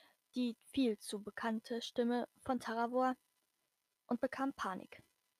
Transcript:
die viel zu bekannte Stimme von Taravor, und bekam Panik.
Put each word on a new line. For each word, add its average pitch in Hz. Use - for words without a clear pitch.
die 240
viel 240
zu -
bekannte 226
Stimme 240
von 247
Taravor, 247
und 240
bekam 269
Panik. -